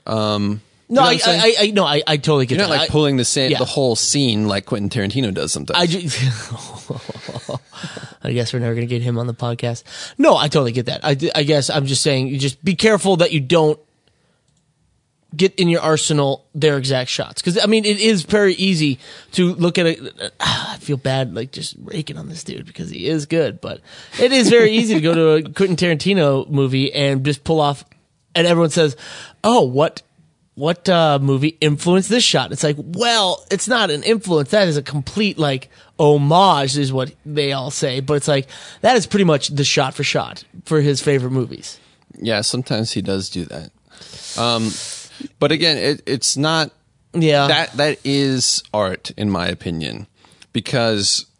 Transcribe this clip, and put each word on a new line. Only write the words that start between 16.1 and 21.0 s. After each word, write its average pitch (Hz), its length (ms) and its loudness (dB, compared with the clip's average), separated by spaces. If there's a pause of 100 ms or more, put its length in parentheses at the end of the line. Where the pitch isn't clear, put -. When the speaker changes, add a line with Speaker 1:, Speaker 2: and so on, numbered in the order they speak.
Speaker 2:
their 147 240 2
exact 131 320 -2
shots. - 320 -6
'Cause, 175 200 -2
I 208 40 2
mean, 220 180 4
it 208 160 0
is 220 220 2
very 202 320 2
easy 156 440 0 (340)
to 180 220 2
look 170 240 0
at 175 80 2
it. 165 140 -2 (360)
<sighs> - 40 -20
I - 400 -4
feel 143 160 -4
bad, 131 380 -2